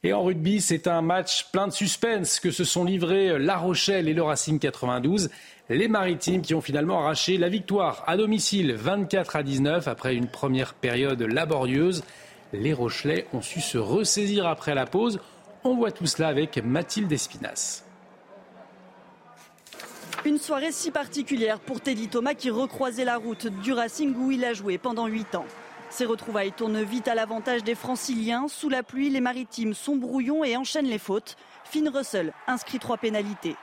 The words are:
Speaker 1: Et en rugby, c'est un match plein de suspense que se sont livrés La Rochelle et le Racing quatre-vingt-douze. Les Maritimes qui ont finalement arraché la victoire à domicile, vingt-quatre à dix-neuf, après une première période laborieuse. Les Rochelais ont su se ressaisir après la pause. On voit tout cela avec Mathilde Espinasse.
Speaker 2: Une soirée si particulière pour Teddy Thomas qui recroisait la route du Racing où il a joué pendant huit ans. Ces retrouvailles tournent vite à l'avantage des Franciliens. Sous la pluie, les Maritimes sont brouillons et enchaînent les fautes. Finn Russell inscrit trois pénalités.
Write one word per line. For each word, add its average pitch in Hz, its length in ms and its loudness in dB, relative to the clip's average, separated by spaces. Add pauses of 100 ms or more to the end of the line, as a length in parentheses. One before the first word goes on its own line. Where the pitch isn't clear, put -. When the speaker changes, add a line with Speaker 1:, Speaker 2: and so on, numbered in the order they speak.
Speaker 1:
Et 180 80 4
en 202 100 2
rugby, 185 380 2
c'est 165 260 0
un 170 160 2
match 175 480 0
plein 196 160 2
de 185 60 -2
suspense 208 640 0
que 175 140 0
se - 100 -2
sont 175 220 2
livrés 180 560 4
La 180 160 4
Rochelle 180 520 2
et 156 60 2
le 165 80 2
Racing 151 380 2
quatre-vingt-douze. 139 720 0 (380)
Les 165 200 2
Maritimes 185 540 2
qui 156 120 0
ont 160 60 2
finalement 151 400 0
arraché 160 380 2
la 175 100 4
victoire 190 580 0
à 165 100 2
domicile, 202 560 2
vingt-quatre 180 600 0
à 151 80 0
dix-neuf, 143 460 2
après 131 260 -2
une 120 140 0
première 131 460 0
période 127 480 0
laborieuse. 147 840 0 (480)
Les 110 200 0
Rochelais 143 600 0
ont 165 100 -4
su - 180 -6
se - 160 -2
ressaisir 196 720 2
après 151 300 0
la 127 100 2
pause. 208 320 2 (460)
On 254 100 4
voit 233 160 2
tout - 160 -6
cela 156 220 2
avec 147 300 0
Mathilde 165 520 0
Espinasse. - 760 -4 (2500)
Speaker 2:
Une 294 140 4
soirée 294 320 -2
si 311 220 -4
particulière 247 680 0
pour 247 220 -8
Teddy 226 260 -2
Thomas 247 280 0
qui 254 160 -4
recroisait 254 540 -2
la 240 120 0
route 226 320 -6
du 202 240 -2
Racing 247 440 0
où 262 140 0
il 247 140 2
a 240 80 0
joué 196 260 -2
pendant 233 300 -2
huit 220 260 -4
ans. 170 100 -2 (460)
Ces - 140 -2
retrouvailles 214 480 -2
tournent 220 300 0
vite 220 260 -2
à 233 60 2
l'avantage 226 500 0
des 233 100 0
Franciliens. 240 720 -2
Sous 302 200 -4
la 254 140 0
pluie, 269 280 -2
les 269 100 2
Maritimes 247 540 -2
sont 285 220 -2
brouillons 262 480 0
et 240 120 2
enchaînent 269 300 0
les 226 120 0
fautes. - 380 -4 (280)
Finn 302 240 0
Russell 220 440 -2 (140)
inscrit 254 320 -4
trois 240 180 -2
pénalités. 208 680 -2